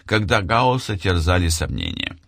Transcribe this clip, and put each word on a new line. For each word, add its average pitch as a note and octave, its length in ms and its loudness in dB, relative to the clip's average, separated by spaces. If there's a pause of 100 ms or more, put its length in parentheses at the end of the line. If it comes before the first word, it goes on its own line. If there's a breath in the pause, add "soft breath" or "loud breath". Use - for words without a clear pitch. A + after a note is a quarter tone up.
когда G#2+ 360 0
Гаусса A#2+ 540 0
терзали F2+ 520 2
сомнения. B1+ 720 -4 (100)